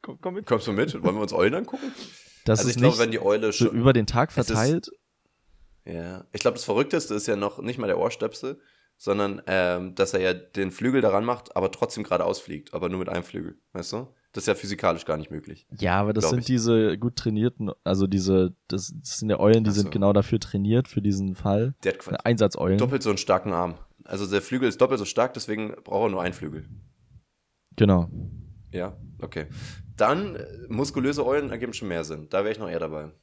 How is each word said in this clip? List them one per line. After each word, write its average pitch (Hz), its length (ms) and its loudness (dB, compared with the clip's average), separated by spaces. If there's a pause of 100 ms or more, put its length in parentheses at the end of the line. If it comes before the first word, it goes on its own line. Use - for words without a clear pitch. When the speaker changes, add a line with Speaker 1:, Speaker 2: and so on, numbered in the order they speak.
Speaker 1:
Komm, - 180 -14
komm 180 140 -8
mit. 202 140 -10
Speaker 2:
Kommst 113 200 0
du 110 60 -4
mit? 101 300 -2
Wollen 90 120 2
wir 107 60 -4
uns 104 100 -4
Eulen 101 220 4
angucken? 254 400 -6 (500)
Speaker 1:
Das 110 160 4
Speaker 2:
Also 127 100 2
Speaker 1:
ist 117 60 0
Speaker 2:
ich 120 60 0
glaub, 127 120 8
Speaker 1:
nicht 113 60 -2
Speaker 2:
wenn 117 120 4
die 110 100 -4
Eule 107 320 2
Speaker 1:
so 117 140 4
Speaker 2:
schon 110 100 0
Speaker 1:
über 127 160 6
den 113 140 4
Tag 127 240 0
Speaker 2:
es - 60 -4
ist 127 100 0
Speaker 1:
verteilt. 120 420 0 (960)
Speaker 2:
Ja. 87 480 -12
Ich - 80 -6
glaub, 120 140 2
das - 100 -10
Verrückteste 143 480 0
ist 104 140 -2
ja 110 100 2
noch 101 240 -2
nicht 127 160 -6
mal 113 100 -4
der 87 120 2
Ohrstöpsel, 120 600 -4 (380)
sondern, 101 500 -2
ähm, 92 480 0
dass 95 180 0
er 98 80 2
ja 92 120 2
den 92 380 -6
Flügel 127 300 0
daran 104 220 2
macht, 120 320 -4
aber - 160 0
trotzdem - 320 -4
geradeaus 87 360 0
fliegt, - 340 -14
aber 87 160 -4
nur 92 100 -4
mit 90 80 -4
einem 87 160 -4
Flügel, 85 340 -10 (160)
weißt 90 200 -10
du? 123 140 -8 (260)
Das 98 100 -8
ist - 40 0
ja 104 80 4
physikalisch 90 500 -2
gar 78 120 -2
nicht 78 140 -10
möglich, 78 360 -14 (100)
Speaker 1:
Ja, 95 240 2
aber 104 100 0
das 107 120 0
Speaker 2:
glaub - 80 4
Speaker 1:
sind 123 80 2
Speaker 2:
ich. 120 80 -6
Speaker 1:
diese 113 500 4
gut 120 180 -2
trainierten, 110 540 -2 (160)
also 95 220 4
diese, 92 480 4 (120)
das, - 320 -6
das - 200 -10
sind 110 100 -4
ja 104 100 2
Eulen, 110 240 8
die 107 60 2
Speaker 2:
Ach 98 60 2
Speaker 1:
sind 101 100 4
Speaker 2:
so. 90 60 -6
Speaker 1:
genau 98 200 4
dafür 101 280 4
trainiert, 107 500 2
für - 120 -2
diesen 98 340 0
Fall. 107 480 0
Speaker 2:
Der 160 100 2
hat - 60 -8
quasi - 240 -6
Speaker 1:
Einsatzeulen. 98 540 4
Speaker 2:
doppelt 127 260 2
so 113 60 2
einen 101 100 2
starken 95 340 2
Arm. 85 220 0 (280)
Also 98 260 -6
der 98 120 2
Flügel 127 260 0
ist - 140 2
doppelt 127 180 4
so 101 60 -4
stark, 123 280 0
deswegen 107 500 -6
braucht 107 240 0
er 104 40 0
nur 92 100 -2
einen 90 120 -2
Flügel. 78 320 -10 (1120)
Speaker 1:
Genau. 92 320 6 (600)
Speaker 2:
Ja, 92 260 -8 (240)
okay. - 240 -8 (520)
Dann, 165 380 0
äh, - 120 -12 (200)
muskulöse 139 600 -2
Eulen 139 240 0
ergeben 117 220 -8
schon 104 160 -8
mehr 85 140 -2
Sinn. 76 280 -10
Da 98 120 0
wär 104 80 -2
ich 107 60 -6
noch 107 120 -10
eher 82 100 -4
dabei. 78 320 -8 (120)